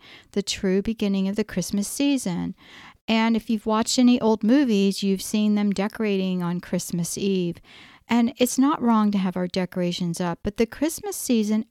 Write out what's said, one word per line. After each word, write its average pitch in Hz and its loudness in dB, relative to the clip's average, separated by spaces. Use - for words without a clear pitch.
the 202 -2
true 190 0
beginning 196 0
of 196 -2
the 214 -2
Christmas 202 -4
season. 190 -2
And 226 2
if 220 -4
you've 220 -2
watched 220 0
any 247 6
old 220 2
movies, 208 4
you've 196 0
seen 214 0
them 202 0
decorating 190 -2
on 175 -4
Christmas - -4
Eve. 185 -2
And 233 2
it's 247 0
not 277 2
wrong 214 2
to 202 0
have 185 0
our 180 -2
decorations 175 -4
up, 170 -4
but - -6
the 226 2
Christmas 349 -6
season 220 0